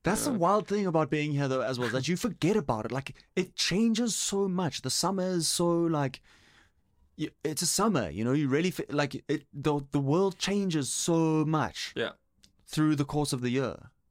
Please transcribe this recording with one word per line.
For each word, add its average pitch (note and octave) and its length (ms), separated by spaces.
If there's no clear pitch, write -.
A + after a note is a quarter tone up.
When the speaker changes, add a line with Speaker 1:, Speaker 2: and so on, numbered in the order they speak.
Speaker 1:
That's G3+ 220
Speaker 2:
you C#4+ 80
Speaker 1:
the G#3+ 40
Speaker 2:
know? - 20
Speaker 1:
wild F#3 280
thing G3+ 180
about D#3 240
being D3+ 220
here, C#3+ 160
though, C3 140
as B2 180
well, B2 80
is G#2+ 60
that C3 160
you F3 80
forget G3+ 400
about A#2 280
it. A2 60
Like, C3+ 240
it F#3 180
changes A3 600
so G3 320
much. F3+ 320
The C3 80
summer F#3 340
is F3+ 240
so, E3+ 240
like, E3 500
y-, D#3 120
it's D#3 160
a F3 60
summer, E3+ 420
you G2 160
know, B2+ 80
you D3 160
really D#3+ 220
fe-, - 180
like, C#3+ 260
it, D3 240
the, D3 260
the D3 80
world F3 380
changes F#3+ 540
so D#3+ 540
much D3+ 500
Speaker 2:
Yeah. A#2 180
Speaker 1:
through D#3 300
the C#3+ 80
course D3 260
of C3 80
the B2 120
year. B2+ 400